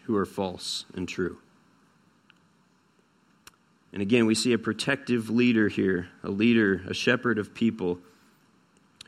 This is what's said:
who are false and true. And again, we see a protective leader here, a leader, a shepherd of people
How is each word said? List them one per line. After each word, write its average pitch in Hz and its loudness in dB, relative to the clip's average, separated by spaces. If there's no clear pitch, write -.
who 113 -2
are 98 0
false - -8
and 92 -6
true. - -6
And 101 -6
again, 113 4
we 110 4
see 117 0
a 110 2
protective 117 -2
leader 117 4
here, 92 0
a - -8
leader, 101 2
a 101 -8
shepherd 123 0
of - -8
people 98 -2